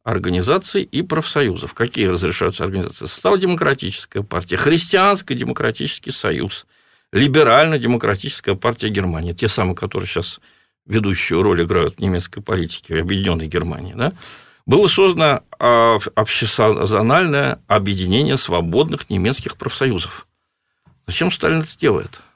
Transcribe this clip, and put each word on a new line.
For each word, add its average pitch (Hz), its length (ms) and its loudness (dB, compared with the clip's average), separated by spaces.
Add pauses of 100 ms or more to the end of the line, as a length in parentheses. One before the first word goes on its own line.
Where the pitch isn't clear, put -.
организаций 110 800 0
и 175 220 -6
профсоюзов». 147 720 -2
Какие 117 320 0
разрешаются 85 560 -2
организации? 95 420 -6
Социал-демократическая 175 1200 0
партия, - 340 -4
Христианско-демократический 165 1500 0
союз, - 540 -4 (480)
Либерально-демократическая 120 1400 2
партия 113 340 -2
Германии, 87 440 -2
те 110 140 -2
самые, 92 280 0
которые 95 320 -6
щас - 320 -6 (480)
ведущую 98 560 0
роль 90 200 4
играют 85 340 0
в - 20 -18
немецкой 92 420 -4
политике, 82 540 -6
в 80 40 0
Объединенной 87 480 -2
Германии, 80 480 -6
да? 139 180 -2 (520)
Было 190 220 6
создано, 165 540 2 (180)
а, 117 400 6
в-, - 160 -6
общесознальное 117 1500 2
объединение 101 720 0
свободных 87 720 -2
немецких 104 480 -2
профсоюзов. - 720 -4 (800)
Зачем 170 240 -2
Сталин 160 280 0
это 156 200 -8
делает? 107 420 0 (140)